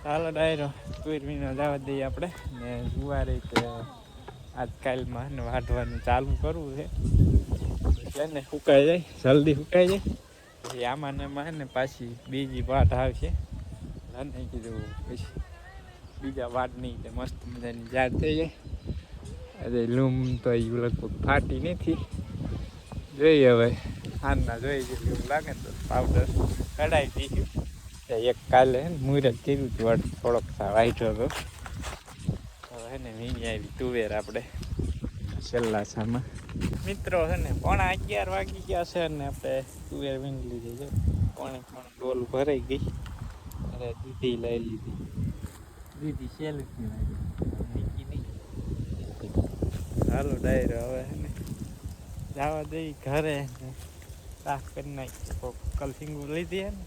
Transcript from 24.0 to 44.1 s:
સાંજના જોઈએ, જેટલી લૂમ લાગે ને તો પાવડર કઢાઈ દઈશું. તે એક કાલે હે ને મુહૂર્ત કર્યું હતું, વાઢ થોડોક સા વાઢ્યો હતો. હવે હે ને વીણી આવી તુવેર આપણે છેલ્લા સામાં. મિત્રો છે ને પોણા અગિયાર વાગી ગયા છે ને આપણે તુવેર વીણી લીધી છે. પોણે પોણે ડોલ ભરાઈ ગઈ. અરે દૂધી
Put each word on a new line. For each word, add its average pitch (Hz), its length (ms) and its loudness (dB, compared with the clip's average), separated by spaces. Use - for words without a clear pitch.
સાંજના 131 380 2
જોઈએ, 135 300 -2
જેટલી 127 220 -2
લૂમ - 180 -2
લાગે 156 240 0
ને - 100 -8
તો - 60 -10
પાવડર 123 380 4
કઢાઈ 151 400 4
દઈશું. - 320 0
તે 123 60 -2
એક 117 100 2
કાલે 131 320 8
હે 170 60 -2
ને 170 160 -2
મુહૂર્ત 135 380 4
કર્યું 139 260 2
હતું, 110 180 -2
વાઢ 113 180 6
થોડોક 120 280 2
સા 101 180 0
વાઢ્યો 113 400 4
હતો. 117 120 0
હવે 117 240 -12
હે 135 60 -8
ને 123 220 -10
વીણી 117 300 -4
આવી 101 280 -4
તુવેર 123 360 0
આપણે 107 300 -2
છેલ્લા 110 380 0
સામાં. 117 400 -2
મિત્રો 190 420 0
છે 175 100 2
ને 160 120 0
પોણા 185 320 4
અગિયાર 196 340 -2
વાગી 190 380 -4
ગયા 175 240 0
છે 175 180 0
ને 151 180 -4
આપણે 135 260 -4
તુવેર 139 340 -4
વીણી 135 280 -6
લીધી 117 280 -8
છે. 143 80 -8
પોણે 135 240 -8
પોણે 127 220 -16
ડોલ 127 300 -2
ભરાઈ 135 380 2
ગઈ. 139 140 0
અરે 123 140 -6
દૂધી 127 420 -2